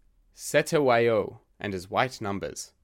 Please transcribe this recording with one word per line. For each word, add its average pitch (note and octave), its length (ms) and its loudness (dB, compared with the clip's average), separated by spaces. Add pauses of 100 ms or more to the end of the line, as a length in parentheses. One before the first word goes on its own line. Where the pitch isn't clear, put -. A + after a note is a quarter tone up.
(360)
Cetewayo A#2+ 1000 2 (200)
and G#2 140 -6
His F#2+ 180 -8
White B2+ 300 0
Numbers, G2 520 -8 (120)